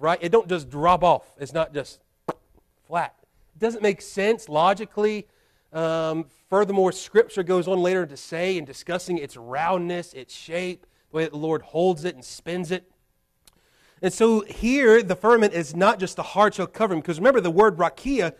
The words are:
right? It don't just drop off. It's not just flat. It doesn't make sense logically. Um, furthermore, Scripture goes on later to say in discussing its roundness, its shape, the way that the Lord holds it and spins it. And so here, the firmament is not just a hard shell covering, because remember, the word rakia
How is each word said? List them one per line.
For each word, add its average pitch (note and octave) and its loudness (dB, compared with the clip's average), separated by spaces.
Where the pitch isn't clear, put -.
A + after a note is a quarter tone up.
right? E3 0
It E3+ -4
don't G3+ 2
just D#3+ -4
drop D#3+ 2
off. - 2
It's C3+ -12
not D#3+ -4
just C#3 -10
flat. D#3+ -6
It D#3 -20
doesn't A3+ -4
make G#3 0
sense G#3+ -2
logically. G3+ 0
Um, D#3+ -4
furthermore, F#3+ 2
Scripture - 0
goes F3+ 0
on F#3 0
later F3+ 0
to C#3 -16
say F3+ -6
in D3+ -8
discussing F3 -8
its C#3 -12
roundness, E3+ -4
its C3 -18
shape, F3+ -10
the - -10
way D#3+ -2
that D#3 -4
the D3 -12
Lord D#3 -2
holds E3 0
it F3 -6
and B2+ -20
spins E3+ -8
it. F3+ -8
And F#3 0
so A3+ 2
here, A#3 4
the F3+ -2
firmament G#3+ 4
is D#3+ -4
not G3 2
just F#3 -8
a E3 -6
hard G3+ 2
shell F3+ -4
covering, F#3 -2
because D3+ -6
remember, B3 4
the F3+ -2
word F#3+ 4
rakia F3 -2